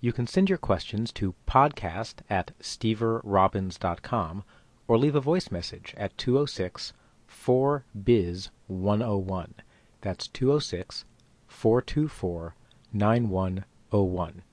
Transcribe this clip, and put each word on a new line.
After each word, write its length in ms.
You 120
can 140
send 220
your 100
questions 540
to 220
podcast 680
at 300
stever 640
robbins 540
dot 240
com 420
or 120
leave 180
a 40
voice 300
message 460
at 200
two 220
oh 80
six, 460
four 580
biz 460
one 340
oh 140
one. 380
That's 260
two 240
oh 80
six, 440
four 340
two 240
four, 480
nine 360
one 360
oh 140
one. 380